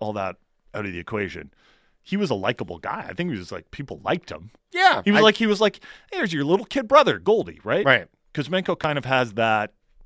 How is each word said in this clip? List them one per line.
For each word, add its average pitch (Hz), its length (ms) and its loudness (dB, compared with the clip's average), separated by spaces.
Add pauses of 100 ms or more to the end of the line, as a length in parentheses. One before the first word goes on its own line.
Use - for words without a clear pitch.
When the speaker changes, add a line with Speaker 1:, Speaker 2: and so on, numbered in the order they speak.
Speaker 1:
all 107 140 -4
that 95 200 -4 (400)
out 104 100 -8
of 98 60 -6
the 87 80 -8
equation. 87 540 -8 (500)
He - 140 -4
was 202 120 -2
a 131 60 0
likable 95 460 -4
guy. 139 280 -8
I 87 40 -12
think 175 180 -4
he 113 80 -4
was, 87 140 -12
like, 90 180 -12
people 127 320 -12
liked 127 300 -4
him. 82 180 -14 (220)
Speaker 2:
Yeah, 359 320 4
Speaker 1:
He 202 80 4
was 208 80 6
Speaker 2:
I - 20 8
Speaker 1:
like, 214 140 6
he 226 100 0
was 208 140 0
like, 208 180 2 (320)
"Hey, 392 80 -8
there's 208 140 -2
your 147 100 -2
little 180 240 0
kid 262 220 -4
brother, 226 320 6
Goldie," 175 420 0
right? 143 240 0
Speaker 2:
Right. 120 220 4 (260)
Speaker 1:
Kuzmenko 170 420 -2
kind 151 220 -2
of 127 60 -4
has 127 300 0
that, 110 400 0 (320)